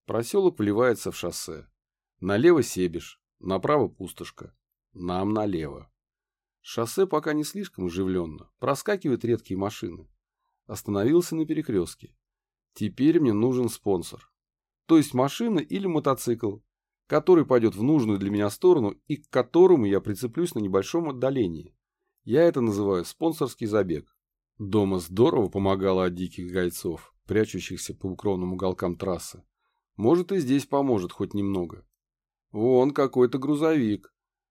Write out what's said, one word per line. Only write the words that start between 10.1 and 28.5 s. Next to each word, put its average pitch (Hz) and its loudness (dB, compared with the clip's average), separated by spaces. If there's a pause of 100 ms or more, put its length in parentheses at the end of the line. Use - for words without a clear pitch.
Остановился 110 0
на 160 -2
перекрёстке. 147 -4 (560)
Теперь 131 0
мне 123 2
нужен 123 0
спонсор. - -6 (540)
То 165 6
есть 147 4
машина 147 0
или 196 -4
мотоцикл, 131 -2 (480)
который 151 6
пойдёт 117 4
в 98 -4
нужную 117 2
для 98 0
меня 104 0
сторону 131 2 (120)
и 147 -4
к - -16
которому 160 6
я 98 2
прицеплюсь 123 -6
на 120 -4
небольшом 101 0
отдалении. 123 -2 (480)
Я 131 2
это 160 2
называю 101 0
спонсорский 156 -4
забег. 95 -2 (420)
Дома 98 0
здорово 101 0
помогало 95 0
от 90 -2
диких 90 -10
гайцов, 90 -6 (140)
прячущихся 98 -4
по - -12
укромным 92 -4